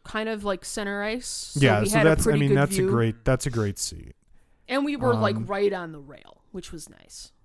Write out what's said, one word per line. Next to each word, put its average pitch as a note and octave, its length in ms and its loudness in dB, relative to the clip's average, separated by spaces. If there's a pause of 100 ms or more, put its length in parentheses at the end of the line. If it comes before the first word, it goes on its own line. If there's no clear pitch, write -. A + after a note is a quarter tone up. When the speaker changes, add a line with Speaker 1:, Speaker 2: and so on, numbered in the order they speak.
Speaker 1:
kind A3 240 -6
of, G#3+ 160 -6
like, G3 200 -4
center G3+ 380 -6
ice. A3 240 -6
So - 340 -6
Speaker 2:
Yeah, A2+ 200 6
Speaker 1:
we G#2 80 0
Speaker 2:
so - 100 2
Speaker 1:
had - 80 6
a D#3+ 40 8
Speaker 2:
that's, D#3 120 4
I - 20 2
Speaker 1:
pretty D3 160 4
Speaker 2:
mean, C#3+ 100 2
Speaker 1:
good C#3 80 4
Speaker 2:
that's C#3+ 180 2
Speaker 1:
view. - 120 2
Speaker 2:
a - 20 0
great, A2+ 340 0
that's C3 220 2
a C#3 40 -4
great A2 280 -2
seat. - 360 -10 (540)
Speaker 1:
And C#4 160 0
we C#4+ 120 -4
were, B3+ 180 2
like, A2+ 220 2
Speaker 2:
Um, A2 100 -4
Speaker 1:
right G3+ 260 0
on F3 200 -8
the D3+ 80 -16
rail, - 420 -20 (100)
which F#3 200 -12
was D#3+ 160 -14
nice. - 440 -20 (120)